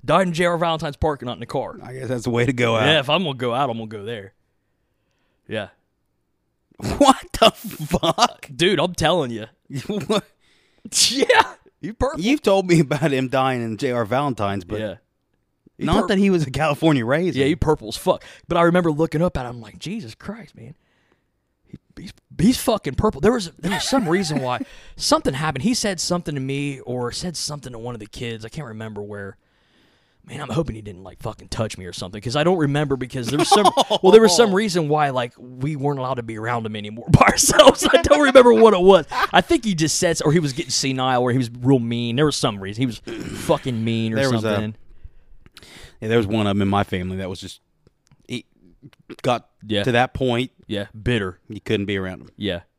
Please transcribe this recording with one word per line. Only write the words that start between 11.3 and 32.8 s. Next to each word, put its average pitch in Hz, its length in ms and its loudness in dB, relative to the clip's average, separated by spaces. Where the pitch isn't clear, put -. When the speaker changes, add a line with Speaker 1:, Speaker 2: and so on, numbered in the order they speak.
Speaker 1:
You 196 140 -10
purple. 277 260 -4
Speaker 2:
You've 254 220 2
told 190 260 2
me 170 120 6
about 147 320 0
him 131 160 0
dying 131 340 0
in 113 140 -4
J 131 160 -2
R 120 120 0
Valentine's, 107 600 -2
but 104 140 -8
Speaker 1:
Yeah. 107 160 -8
He 135 60 -8
Speaker 2:
not 180 180 2
Speaker 1:
pur- 185 60 -2
Speaker 2:
that 202 100 2
he 196 120 2
was 165 160 2
a 135 40 -10
California 147 540 0
raisin. 139 360 -2
Speaker 1:
Yeah, 135 80 2
he 170 80 0
purple 143 320 -2
as - 80 -10
fuck. - 260 -2
But 175 100 -2
I 170 60 4
remember 170 300 4
looking 156 280 0
up 175 160 0
at 131 80 -6
him, 120 160 -12
like, 107 180 -20
"Jesus 160 360 -12
Christ, - 420 -16
man. 120 180 -20
He, - 100 -18
he's, - 120 -16
he's 214 200 4
fucking 196 360 -2
purple." 214 260 0
There 208 120 4
was, 202 260 -4
there 180 140 -4
was 190 120 0
some 254 240 0
reason 160 320 0
why 123 240 -2
Speaker 2:
<laughs> - 160 -20
Speaker 1:
something 294 380 0
happened. 143 300 -4
He 240 100 2
said 196 260 -4
something 175 340 -4
to 139 60 -4
me 139 400 -6
or 123 320 -6
said 175 240 -8
something 139 360 -10
to 113 60 -14
one 120 160 -10
of 117 60 -12
the 104 60 -16
kids. 113 380 -10
I 113 40 -14
can't 147 200 -12
remember 110 340 -12
where. 101 340 -12
Man, 143 120 -14
I'm 135 100 -12
hoping 131 240 -4
he 110 80 -14
didn't, 95 220 -16
like, - 180 -20
fucking 104 280 -12
touch 110 280 -6
me 92 60 -14
or 90 80 -14
something, 104 280 -12
'cause 120 140 -8
I 147 80 0
don't 180 160 4
remember, 143 380 0